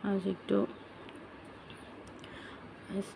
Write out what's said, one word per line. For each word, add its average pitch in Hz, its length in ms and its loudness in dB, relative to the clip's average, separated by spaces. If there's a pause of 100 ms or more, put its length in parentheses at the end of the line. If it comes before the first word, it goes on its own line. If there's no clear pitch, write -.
আজ 196 240 6
একটু 190 300 6 (2250)
আজ 196 260 2